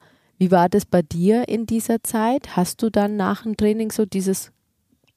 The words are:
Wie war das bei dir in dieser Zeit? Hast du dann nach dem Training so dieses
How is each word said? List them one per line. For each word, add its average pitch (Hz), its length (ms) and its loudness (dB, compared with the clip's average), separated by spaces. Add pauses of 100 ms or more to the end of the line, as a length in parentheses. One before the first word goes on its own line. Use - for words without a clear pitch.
(400)
Wie 185 100 2
war 175 200 6
das 202 160 0
bei 175 180 2
dir 196 440 0
in 220 200 -4
dieser 226 340 -2
Zeit? 233 540 -2
Hast - 260 -2
du 226 80 0
dann 208 260 0
nach 196 280 -2
dem 220 120 -4
Training 214 360 0
so 214 160 0
dieses 190 440 -4 (640)